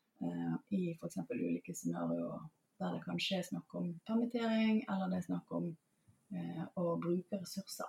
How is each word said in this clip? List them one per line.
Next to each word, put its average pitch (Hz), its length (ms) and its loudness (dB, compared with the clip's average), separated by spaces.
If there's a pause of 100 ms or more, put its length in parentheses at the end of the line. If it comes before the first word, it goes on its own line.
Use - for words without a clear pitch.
(220)
eh, 170 340 0 (140)
i 180 300 2
for 170 80 -6
eksempel - 320 -4
ulike - 340 0
scenarioer - 760 -2 (320)
der 180 140 0
det 165 100 -4
kanskje 175 340 0
er 180 40 2
snakk - 320 -6
om 175 300 -2
permittering, 226 840 4
eller 190 200 2
det 185 100 2
er 175 100 -2
snakk 175 240 -2
om, 170 240 0 (580)
eh, 170 300 -2 (120)
å 170 220 2
bruke 175 400 0
ressurser - 500 -6